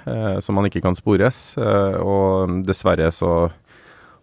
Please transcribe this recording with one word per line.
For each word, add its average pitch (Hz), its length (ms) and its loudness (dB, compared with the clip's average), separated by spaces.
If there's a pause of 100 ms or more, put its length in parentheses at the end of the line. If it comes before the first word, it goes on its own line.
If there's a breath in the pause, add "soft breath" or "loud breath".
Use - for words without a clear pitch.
eh, 110 320 -4
så 98 140 -6
man 98 140 2
ikke 90 160 -2
kan 90 120 0
spores. 104 640 0
Eh, 101 400 0
og 95 680 0
dessverre 87 460 0
så 85 400 0 (720 soft breath)